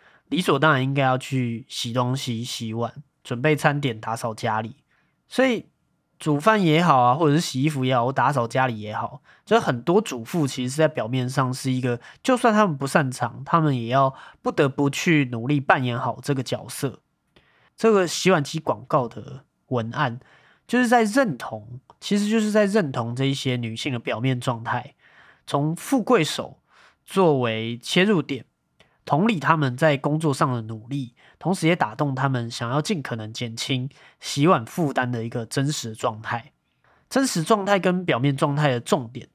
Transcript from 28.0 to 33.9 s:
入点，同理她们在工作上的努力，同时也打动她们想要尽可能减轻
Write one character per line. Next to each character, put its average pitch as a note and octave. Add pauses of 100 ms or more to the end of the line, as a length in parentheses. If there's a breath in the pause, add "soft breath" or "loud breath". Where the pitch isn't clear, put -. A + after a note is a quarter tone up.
入 G3+
点， C#3 (600 soft breath)
同 D#3
理 G#3+
她 D3
们 C3+
在 D3+
工 C#3+
作 D#3
上 C#3
的 A#2
努 A2
力， C#3 (240 soft breath)
同 F3+
时 D#3+
也 E3+
打 A2+
动 C#3+
她 C3+
们 A#2+
想 A#2+
要 D3
尽 D#3+
可 B2
能 A2
减 A2+
轻 C3 (300 soft breath)